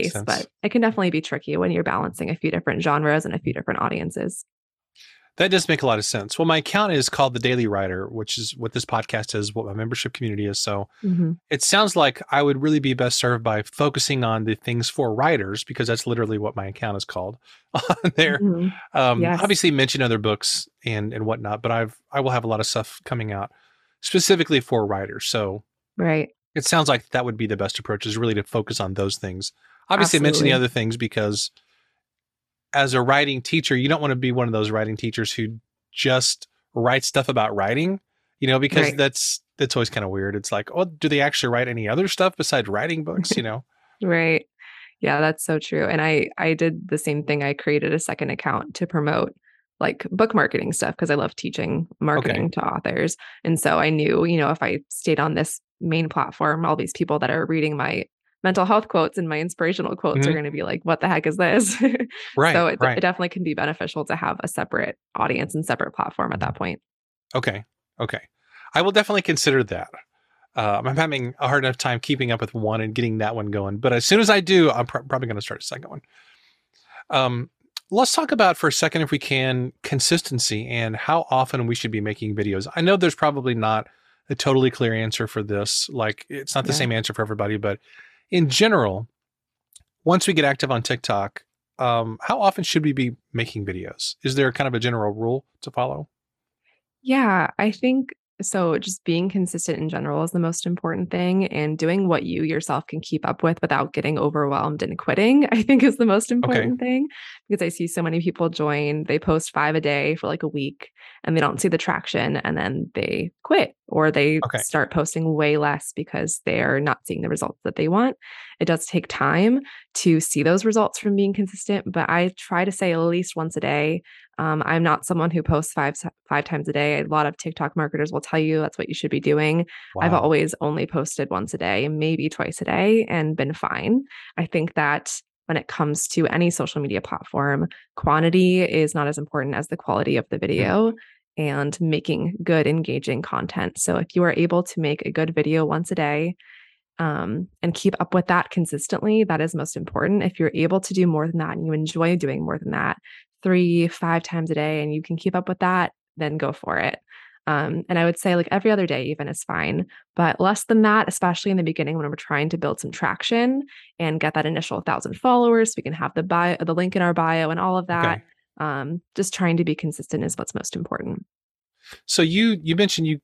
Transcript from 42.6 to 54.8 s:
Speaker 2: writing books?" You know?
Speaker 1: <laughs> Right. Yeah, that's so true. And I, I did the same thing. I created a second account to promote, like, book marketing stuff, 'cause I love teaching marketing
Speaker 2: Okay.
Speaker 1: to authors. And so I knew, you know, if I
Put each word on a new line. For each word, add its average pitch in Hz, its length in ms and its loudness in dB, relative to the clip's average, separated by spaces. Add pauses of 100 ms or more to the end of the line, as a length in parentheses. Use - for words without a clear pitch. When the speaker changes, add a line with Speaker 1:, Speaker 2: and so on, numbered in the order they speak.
Speaker 2:
writing 151 360 -2
books?" 170 340 -2
You 127 60 -2
know? 113 260 -6
Speaker 1:
<laughs> - 40 -20 (300)
Right. 165 440 2 (540)
Yeah, 143 200 2
that's 156 240 0
so 156 140 0
true. 151 280 -2
And 156 140 0
I, 156 360 2
I 160 180 0
did 165 340 -2
the 151 80 -2
same 147 260 -2
thing. 147 200 0
I 143 100 -2
created 147 400 0
a 160 60 0
second - 320 -4
account - 440 -4
to 175 120 -4
promote, 151 460 0 (460)
like, - 320 -2
book 220 240 2
marketing - 380 0
stuff, - 240 -2
'cause 165 140 -2
I 143 40 4
love - 200 -2
teaching - 520 -4 (140)
marketing 151 480 0
Speaker 2:
Okay. - 20 -4
Speaker 1:
to - 140 -4
authors. - 520 -2 (260)
And 165 160 2
so 156 200 2
I 151 120 4
knew, 156 340 2
you 170 120 2
know, 151 140 2
if 160 120 -2
I - 160 -2 (100)